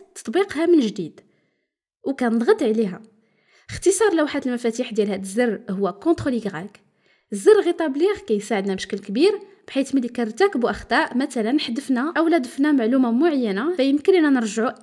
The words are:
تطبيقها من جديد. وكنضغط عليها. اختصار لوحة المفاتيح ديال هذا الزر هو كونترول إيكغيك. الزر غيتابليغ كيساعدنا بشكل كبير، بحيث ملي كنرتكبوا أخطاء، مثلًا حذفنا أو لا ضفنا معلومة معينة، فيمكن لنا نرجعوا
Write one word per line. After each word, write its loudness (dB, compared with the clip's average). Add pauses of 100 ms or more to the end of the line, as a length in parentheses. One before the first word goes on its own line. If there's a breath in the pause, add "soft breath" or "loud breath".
(140)
تطبيقها -2
من 6
جديد. -4 (840)
وكنضغط 0
عليها. -2 (680 soft breath)
اختصار 0
لوحة 0
المفاتيح -4
ديال 0
هذا -4
الزر -2 (100)
هو -2
كونترول -2
إيكغيك. -8 (520)
الزر 6
غيتابليغ 0
كيساعدنا -2
بشكل -8
كبير، 2 (340 loud breath)
بحيث -2
ملي 0
كنرتكبوا 0
أخطاء، -2
مثلًا -2
حذفنا -2
أو 2
لا 4
ضفنا 0
معلومة 2
معينة، 0
فيمكن 2
لنا 4
نرجعوا 0 (120)